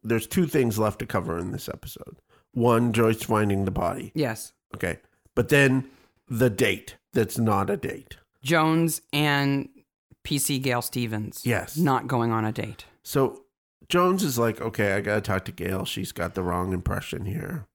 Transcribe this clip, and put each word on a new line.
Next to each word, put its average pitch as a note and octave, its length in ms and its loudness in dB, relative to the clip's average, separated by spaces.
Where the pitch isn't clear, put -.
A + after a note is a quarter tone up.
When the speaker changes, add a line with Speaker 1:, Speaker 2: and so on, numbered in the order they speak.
Speaker 1:
there's A2+ 240 0
two F3+ 180 2
things B2 320 2
left G#2+ 220 0
to - 80 -6
cover E2+ 320 -2
in F#2+ 120 -6
this - 160 -10
episode. - 500 -14
One, A#2+ 400 4
Joyce A2+ 300 2
finding G2+ 420 2
the F#2+ 60 -2
body. F#2 420 -4
Speaker 2:
Yes. B2+ 400 -4
Speaker 1:
Okay. - 240 -4
But A#2+ 140 0
then C3+ 400 4
the A#2+ 240 2
date G2+ 440 -2
that's A#2 280 0
not G2+ 320 2
a G2+ 60 -2
date. - 400 -10
Speaker 2:
Jones D#3+ 580 2
and C#3+ 560 2
P D3 140 -2
C C3+ 220 0
Gale B2 240 0
Stevens. A2 600 -4
Speaker 1:
Yes. A#2 320 -2
Speaker 2:
Not C#3 300 2
going A#2 260 0
on A2 140 0
a A2 60 0
date. A2 340 -8
Speaker 1:
So - 440 0
Jones F3+ 360 2
is C3 140 0
like, A#2 240 0
"Okay, G#2 320 0
I G2 80 0
gotta G#2 200 0
talk G2 240 -2
to - 60 -8
Gail. F#2 340 -4
She's - 260 -6
got F2 240 -6
the F#2 80 -2
wrong F2+ 280 -2
impression G2 540 -4
here." A#2+ 500 -6